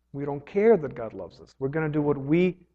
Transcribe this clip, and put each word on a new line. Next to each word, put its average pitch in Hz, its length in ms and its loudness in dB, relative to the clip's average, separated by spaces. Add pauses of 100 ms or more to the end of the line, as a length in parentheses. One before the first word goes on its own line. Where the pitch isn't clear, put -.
(120)
We 143 140 -8
don't 143 180 -6
care 214 320 4
that 139 200 -2
God 110 180 -10
loves 92 260 -16
us. - 200 -20
We're 135 80 -2
gonna 156 220 -2
do 151 120 0
what 147 160 0
we 170 400 0 (180)